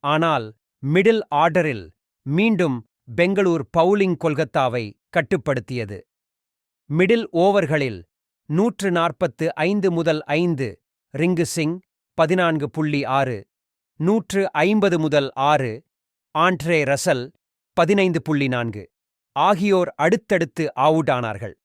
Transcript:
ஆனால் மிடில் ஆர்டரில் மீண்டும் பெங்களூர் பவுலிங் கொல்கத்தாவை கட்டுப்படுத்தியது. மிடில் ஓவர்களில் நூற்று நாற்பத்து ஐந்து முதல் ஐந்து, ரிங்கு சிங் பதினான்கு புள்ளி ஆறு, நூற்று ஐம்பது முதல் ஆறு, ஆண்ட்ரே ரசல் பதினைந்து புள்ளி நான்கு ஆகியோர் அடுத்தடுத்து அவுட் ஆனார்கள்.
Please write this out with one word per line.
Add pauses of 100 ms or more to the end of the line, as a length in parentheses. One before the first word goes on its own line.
ஆனால் (300)
மிடில் (100)
ஆர்டரில் (320)
மீண்டும் (260)
பெங்களூர்
பவுலிங்
கொல்கத்தாவை (240)
கட்டுப்படுத்தியது. (920)
மிடில்
ஓவர்களில் (400)
நூற்று
நாற்பத்து
ஐந்து
முதல்
ஐந்து, (360)
ரிங்கு
சிங் (340)
பதினான்கு
புள்ளி
ஆறு, (480)
நூற்று
ஐம்பது
முதல்
ஆறு, (540)
ஆண்ட்ரே
ரசல் (400)
பதினைந்து
புள்ளி
நான்கு (420)
ஆகியோர்
அடுத்தடுத்து
அவுட்
ஆனார்கள். (120)